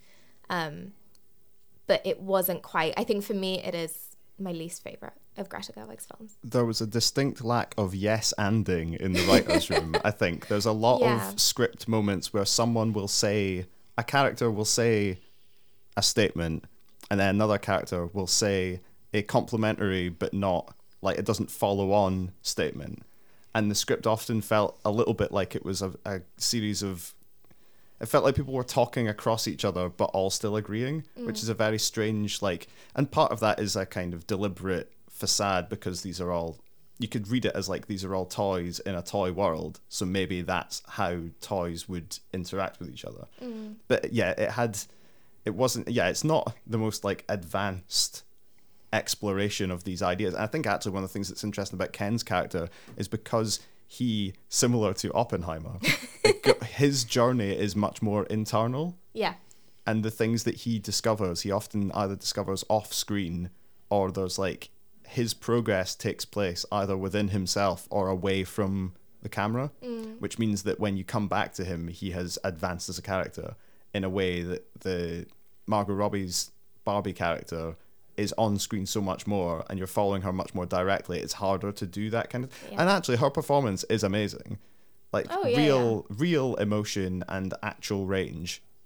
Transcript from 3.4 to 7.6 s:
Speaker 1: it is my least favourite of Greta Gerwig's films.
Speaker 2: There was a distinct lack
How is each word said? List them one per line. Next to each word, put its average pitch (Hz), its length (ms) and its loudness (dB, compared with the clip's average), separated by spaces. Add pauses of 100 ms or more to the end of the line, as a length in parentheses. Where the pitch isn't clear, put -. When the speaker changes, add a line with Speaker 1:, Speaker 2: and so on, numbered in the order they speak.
Speaker 1:
it 180 120 -4
is - 420 -6 (220)
my 190 140 -4
least 165 300 -8
favourite - 320 -14 (220)
of 196 120 -8
Greta - 240 -10
Gerwig's 220 340 -14
films. - 380 -18
Speaker 2:
There 120 200 2
was 113 160 0
a 117 60 -2
distinct 120 560 0
lack 117 340 0